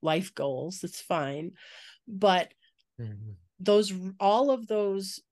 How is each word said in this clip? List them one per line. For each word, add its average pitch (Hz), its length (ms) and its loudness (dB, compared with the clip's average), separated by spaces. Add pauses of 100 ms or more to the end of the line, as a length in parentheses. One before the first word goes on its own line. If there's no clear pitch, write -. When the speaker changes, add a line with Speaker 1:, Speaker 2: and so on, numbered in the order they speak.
Speaker 1:
life 160 320 0
goals. 139 480 -4
It's 180 180 -10
fine. 156 520 -4 (560)
But 190 460 2 (440)
Speaker 2:
Mm-hmm. 107 340 -12 (260)
Speaker 1:
those, 208 340 4 (260)
all 220 320 4
of 247 160 0
those 196 540 -2 (120)